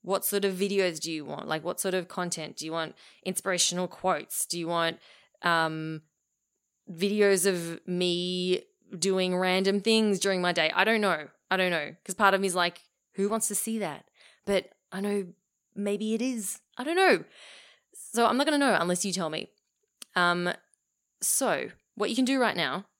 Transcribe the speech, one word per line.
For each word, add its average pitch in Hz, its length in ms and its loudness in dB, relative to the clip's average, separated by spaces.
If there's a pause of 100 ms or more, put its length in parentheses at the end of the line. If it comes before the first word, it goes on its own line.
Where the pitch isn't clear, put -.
What 190 240 -2
sort 202 180 0
of 190 100 0
videos 185 460 0
do 160 100 -6
you 151 140 -6
want? 147 240 -8
Like, 156 160 -4
what 175 160 -6
sort 185 140 -2
of 175 120 -2
content? 170 520 -6
Do 156 80 -10
you 160 60 -8
want 160 220 -6 (300)
inspirational 180 640 -2
quotes? - 560 -4
Do 175 140 -6
you 165 100 -6
want, 165 300 0 (420)
um, 160 640 0 (920)
videos 196 540 4
of 170 420 -2
me 180 760 0 (320)
doing 185 380 0
random 190 460 2
things 220 400 4
during 190 220 0
my 175 100 2
day? 160 220 2
I 190 100 4
don't 220 160 2
know. 160 280 0 (220)
I 190 60 2
don't 185 140 2
know. 160 340 -4
'Cause 185 100 -10
part 196 200 4
of 190 80 0
me 196 40 0
is 175 80 -2
like, 175 280 0 (320)
"Who 196 160 0
wants 220 180 -2
to 208 60 -6
see 226 240 -4
that?" 160 320 -8 (340)
But - 300 0 (180)
I 190 80 -6
know 202 320 -2 (420)
maybe 202 380 -2
it 220 80 -2
is. 240 400 -4 (160)
I 254 80 -8
don't 330 120 -2
know. 302 280 6 (720)
So - 320 0
I'm - 100 4
not 277 100 2
gonna 294 120 2
know 254 200 4
unless 175 280 0
you 185 80 -4
tell 170 160 -4
me. - 200 -8 (640)
Um, 175 380 2 (680)
so 160 480 0 (240)
what 196 160 -4
you 226 60 -2
can 262 100 2
do 269 120 2
right 233 180 2
now 165 300 -2 (140)